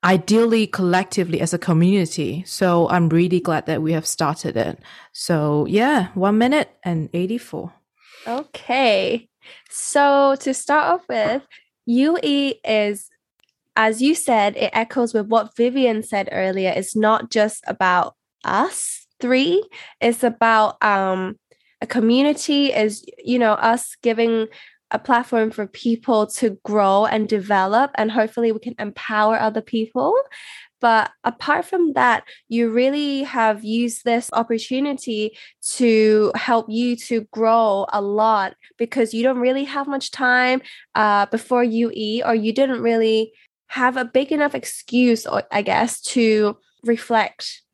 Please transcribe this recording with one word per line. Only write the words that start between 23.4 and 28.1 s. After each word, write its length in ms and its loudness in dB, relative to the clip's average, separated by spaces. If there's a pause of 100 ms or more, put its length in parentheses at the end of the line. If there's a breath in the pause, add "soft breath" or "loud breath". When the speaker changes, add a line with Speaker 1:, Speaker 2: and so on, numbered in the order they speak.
Speaker 2:
know, 140 4
us 480 -2
giving 440 0 (460 loud breath)
a 80 -2
platform 500 0
for 160 -8
people 600 0
to 360 -2
grow 420 2
and 220 -2
develop, 680 0
and 160 0